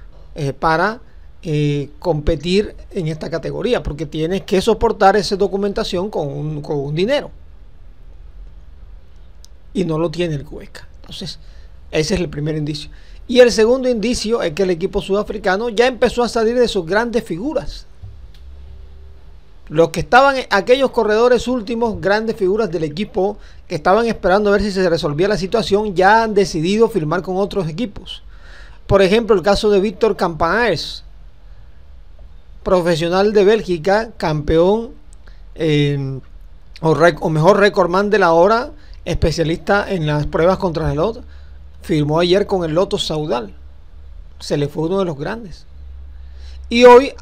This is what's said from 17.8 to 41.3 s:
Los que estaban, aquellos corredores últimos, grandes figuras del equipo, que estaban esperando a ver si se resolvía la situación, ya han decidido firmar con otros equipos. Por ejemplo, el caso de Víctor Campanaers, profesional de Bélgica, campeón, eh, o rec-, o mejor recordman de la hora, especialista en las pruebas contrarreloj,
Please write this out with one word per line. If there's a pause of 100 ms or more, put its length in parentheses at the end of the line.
Los
que
estaban, (120)
aquellos
corredores
últimos,
grandes
figuras
del
equipo, (300)
que
estaban
esperando
a
ver
si
se
resolvía
la
situación,
ya
han
decidido
firmar
con
otros
equipos. (640)
Por
ejemplo,
el
caso
de
Víctor
Campanaers, (1600)
profesional
de
Bélgica,
campeón, (680)
eh, (640)
o
rec-,
o
mejor
recordman
de
la
hora, (320)
especialista
en
las
pruebas
contrarreloj, (640)